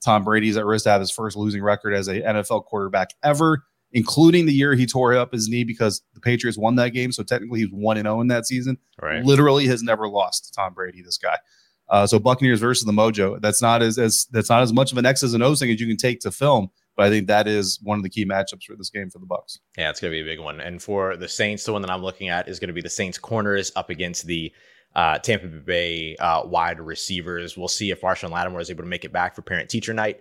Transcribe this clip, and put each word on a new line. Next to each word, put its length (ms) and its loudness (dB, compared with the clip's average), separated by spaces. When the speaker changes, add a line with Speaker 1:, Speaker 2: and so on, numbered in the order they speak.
Speaker 1:
Tom 200 4
Brady's 340 2
at 80 -2
risk 180 0
to 80 2
have 100 6
his 100 -6
first 260 -8
losing 260 -4
record 300 0
as 140 -2
a 180 -4
N 120 0
F 140 -2
L 100 0
quarterback 480 -2
ever, 400 2
including 540 6
the 80 4
year 220 4
he 100 4
tore 300 2
up 180 0
his 160 -2
knee 140 0
because 380 -2
the 60 -20
Patriots 380 0
won 180 2
that 140 2
game. 220 -4
So 120 -6
technically 380 -2
he's 100 0
one 260 0
and 100 -2
oh 140 0
in 60 0
that 180 0
season. 320 -4
Speaker 2:
Right. 220 -4
Speaker 1:
Literally 440 6
has 140 2
never 260 0
lost 380 -2
to 60 -20
Tom 220 -4
Brady, 280 -10
this 160 -8
guy. 200 -2
Uh, 160 6
so 140 4
Buccaneers 400 4
versus 260 0
the 60 0
Mojo, 500 2
that's 200 0
not 200 4
as, 160 2
as, 340 0
that's 180 0
not 120 6
as 100 2
much 200 2
of 60 -4
an 80 2
X's 280 2
and 80 2
O's 180 4
thing 120 0
as 100 0
you 60 -4
can 100 -2
take 240 -2
to 100 -6
film. 380 2
But 120 4
I 20 6
think 180 2
that 200 4
is 340 0
one 160 -2
of 60 -4
the 60 -6
key 160 -4
matchups 400 -4
for 100 -18
this 140 -14
game 200 -10
for 100 -20
the 60 -20
Bucs. 340 -10
Speaker 2:
Yeah, 120 -2
it's 120 -8
gonna 100 -4
be 100 -6
a 40 -8
big 140 -10
one. 220 -10
And 200 -12
for 360 -4
the 120 -12
Saints, 340 -4
the 100 -4
one 80 -4
that 100 -6
I'm 120 -6
looking 260 -8
at 180 -4
is 120 -12
gonna 140 -8
be 80 -8
the 80 -10
Saints 280 -6
corners 580 -4
up 140 -6
against 380 -8
the, 260 -6
uh, 240 2
Tampa 260 -2
Bay, 720 -6
uh, 320 0
wide 320 -2
receivers. 760 -8
We'll 120 -8
see 240 -4
if 100 -8
Marshawn 300 -4
Lattimore 280 -6
is 120 -8
able 100 -12
to 80 -12
make 160 -8
it 80 -16
back 220 -2
for 80 -16
parent-teacher 500 -6
night. 280 -4